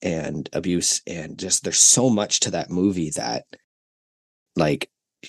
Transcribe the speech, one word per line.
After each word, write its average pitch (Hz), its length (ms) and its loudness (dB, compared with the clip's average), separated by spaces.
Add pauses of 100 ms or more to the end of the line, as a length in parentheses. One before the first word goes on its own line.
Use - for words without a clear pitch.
and 76 520 -4
abuse, - 520 -2
and 80 320 -10
just, - 260 -4
there's 85 160 -2
so 127 300 6
much 104 320 0
to 101 100 0
that 85 200 -2
movie 90 400 2
that, - 340 -4 (1080)
like, 78 340 0 (400)